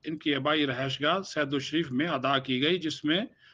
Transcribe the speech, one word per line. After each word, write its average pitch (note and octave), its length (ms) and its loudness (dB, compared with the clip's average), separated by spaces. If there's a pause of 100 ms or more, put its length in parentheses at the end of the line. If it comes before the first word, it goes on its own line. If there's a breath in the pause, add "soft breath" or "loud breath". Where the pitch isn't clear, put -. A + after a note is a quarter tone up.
इनकी D3+ 280 -2
आबाई D3 320 2
रहायशगाह C3+ 600 0
सैदुल C#3+ 340 -2
शरीफ D3+ 320 -2
में C3+ 160 0
अदा C3+ 320 2
की C3 200 0
गई, E3 180 2
जिसमें D#3+ 500 -2 (260 soft breath)